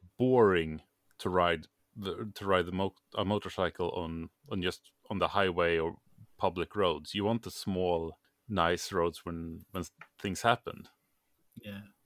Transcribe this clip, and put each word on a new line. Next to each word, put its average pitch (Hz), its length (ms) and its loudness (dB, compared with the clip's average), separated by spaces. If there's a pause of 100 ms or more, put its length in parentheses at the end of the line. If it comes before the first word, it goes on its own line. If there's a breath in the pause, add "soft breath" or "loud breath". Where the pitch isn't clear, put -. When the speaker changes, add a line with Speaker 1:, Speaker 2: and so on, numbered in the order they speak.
(200)
Speaker 1:
boring 98 640 4 (340)
to 92 140 -4
ride 87 340 2 (320)
the, 98 380 -8
to 101 100 -10
ride 92 220 4
the 90 60 -8
mo-, 95 200 -2 (240)
a 104 80 0
motorcycle 95 680 -2
on, 82 340 -6 (220)
on 98 100 -4
just - 300 -4 (180)
on 104 80 -4
the 85 120 2
highway 87 500 2
or 82 160 -2 (420)
public 87 380 -2
roads. 85 400 0
You 101 100 0
want 117 160 0
the 92 80 -12
small, 87 720 -2 (280)
nice 87 440 0
roads 85 340 0
when, 82 460 -10
when 92 100 -6
s-, - 100 -10 (280)
things 95 240 -6
happen. - 440 0 (720)
Speaker 2:
Yeah. 101 200 -12 (260)